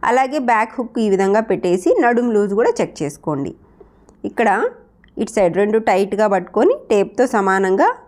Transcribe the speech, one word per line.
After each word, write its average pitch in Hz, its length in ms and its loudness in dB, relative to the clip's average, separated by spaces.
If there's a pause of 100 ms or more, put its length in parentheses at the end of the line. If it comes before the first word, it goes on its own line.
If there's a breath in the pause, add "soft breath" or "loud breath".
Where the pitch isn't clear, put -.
(100)
అలాగే 262 280 0 (100)
బ్యాక్ 220 300 0
హుక్ 233 260 -6
ఈ - 100 2
విధంగా 196 260 2 (100)
పెట్టేసి 185 400 0 (140)
నడుం 240 220 2 (100)
లూజ్ 202 240 0
కూడా 440 180 2
చెక్ - 220 -4
చేసుకోండి. 147 520 -6 (760 soft breath)
ఇక్కడ 226 180 0 (760)
ఇటు 226 140 -8
సైడ్ 180 260 2
రెండు 208 180 0 (100)
టైట్గా 202 440 0
పట్టుకొని 214 400 0 (160)
టేప్తో 214 360 0 (100)
సమానంగా 190 520 2 (200)